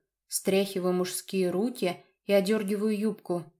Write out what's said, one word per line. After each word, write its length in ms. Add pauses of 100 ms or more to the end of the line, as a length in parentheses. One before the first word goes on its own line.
(280)
Стряхиваю 680
мужские 560
руки 540 (220)
и 60
одёргиваю 640
юбку. 460 (180)